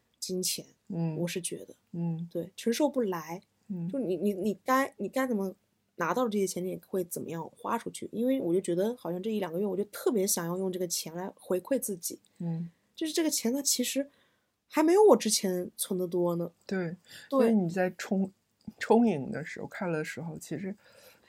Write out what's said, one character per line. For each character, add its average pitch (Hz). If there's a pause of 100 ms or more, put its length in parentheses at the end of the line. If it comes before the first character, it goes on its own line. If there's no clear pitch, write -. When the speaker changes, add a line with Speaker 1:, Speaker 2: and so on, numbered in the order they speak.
(200)
Speaker 1:
金 185
钱， - (220)
Speaker 2:
嗯。 165
Speaker 1:
我 170
是 170
觉 170
得。 - (160)
Speaker 2:
嗯。 170
Speaker 1:
对， 170
承 233
受 294
不 262
来。 170 (280)
Speaker 2:
嗯。 175
Speaker 1:
就 269
你， 180
你， 202
你 190
该， 262
你 202
该 262
怎 233
么 190 (440)
拿 165
到 240
这 208
些 190
钱， 185
你 175
会 185
怎 -
么 -
样 160
花 -
出 -
去？ -
因 233
为 269
我 165
就 185
觉 185
得 208
好 170
像 180
这 220
一 214
两 170
个 170
月， 208
我 185
就 202
特 -
别 196
想 180
要 175
用 190
这 175
个 185
钱 160
来 180
回 185
馈 269
自 208
己。 - (220)
Speaker 2:
嗯。 170 (240)
Speaker 1:
就 320
是 302
这 339
个 311
钱， 240
它 285
其 254
实 277 (600)
还 302
没 320
有 415
我 262
之 214
前 185
存 185
的 180
多 175
呢。 170 (140)
Speaker 2:
对， 185 (340)
Speaker 1:
对。 254
Speaker 2:
因 226
为 190
你 170
在 185
充-， 190 (480)
充 233
盈 143
的 139
时 -
候， 190
快 -
乐 165
的 156
时 -
候， 160
其 -
实 196 (540)